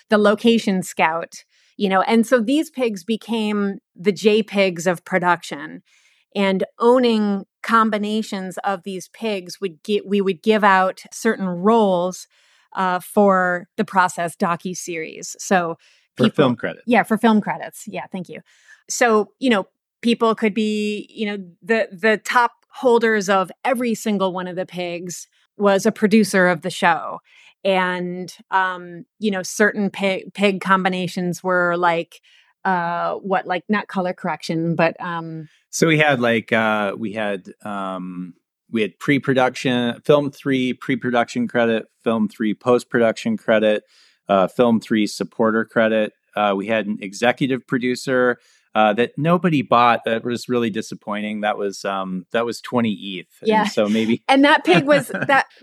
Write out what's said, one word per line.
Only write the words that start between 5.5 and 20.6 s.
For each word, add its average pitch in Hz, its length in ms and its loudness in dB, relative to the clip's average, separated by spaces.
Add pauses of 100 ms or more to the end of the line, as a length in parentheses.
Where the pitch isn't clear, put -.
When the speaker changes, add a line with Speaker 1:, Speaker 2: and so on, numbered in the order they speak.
Speaker 1:
And 190 280 0 (160)
owning 226 680 2 (160)
combinations 214 1040 -2
of 196 180 -4
these 185 280 -12
pigs 196 520 -8
would 170 220 -10
gi-, 202 200 0
we 202 180 0
would 190 200 -2
give 214 220 2
out 190 480 4
certain 196 360 -2
roles, 185 800 2 (460)
uh, 185 260 -2
for 185 680 2 (100)
the 214 80 -2
Process 180 500 0
docuseries. 175 1040 -6
So 175 400 -2 (380)
Speaker 2:
For - 80 0
Speaker 1:
people 220 120 2
Speaker 2:
film 127 200 2
credits. - 320 -8
Speaker 1:
Yeah, 220 160 4
for 214 140 0
film 220 240 4
credits. 156 460 -8
Yeah, 185 240 -10
thank 185 160 -10
you. - 140 -16 (480)
So, 220 480 0
you 262 140 0
know, 196 160 0 (340)
people 226 320 2
could 214 220 -2
be, 214 560 -4